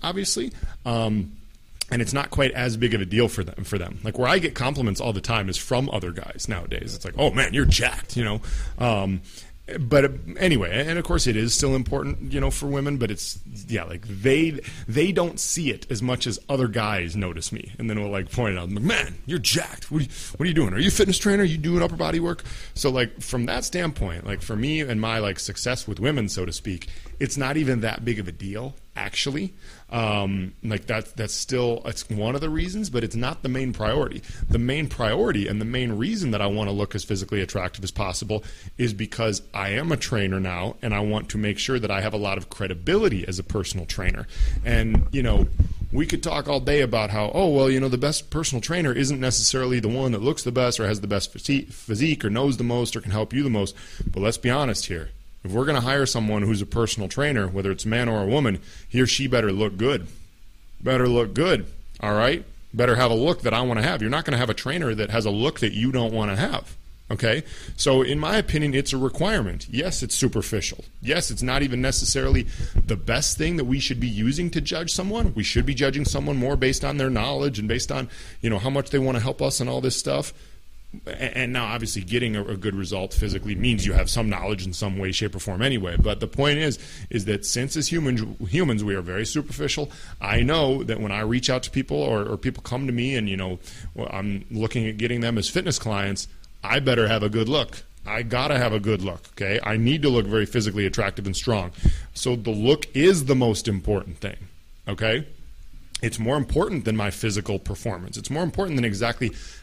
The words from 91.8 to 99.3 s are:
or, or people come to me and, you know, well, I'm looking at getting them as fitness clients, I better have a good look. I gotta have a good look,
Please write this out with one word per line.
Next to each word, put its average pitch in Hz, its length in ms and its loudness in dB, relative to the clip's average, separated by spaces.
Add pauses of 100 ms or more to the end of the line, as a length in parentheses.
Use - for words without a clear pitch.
or, 120 260 2
or 107 140 -2
people - 240 -4
come 131 240 -4
to 127 60 0
me 123 240 0
and, 107 120 0
you 95 80 -2
know, 92 220 -4 (360)
well, - 160 -6
I'm 98 400 -4
looking 113 360 0
at 110 100 -4
getting 117 240 -2
them 117 160 0
as 101 140 0
fitness 180 280 -2
clients, 98 500 -2 (360)
I 113 160 2
better 120 280 4
have 107 140 2
a 104 60 2
good 110 200 2
look. 139 340 -2 (240)
I 110 160 -4
gotta 127 340 0
have 123 160 2
a 107 80 2
good 101 220 2
look, 90 300 -6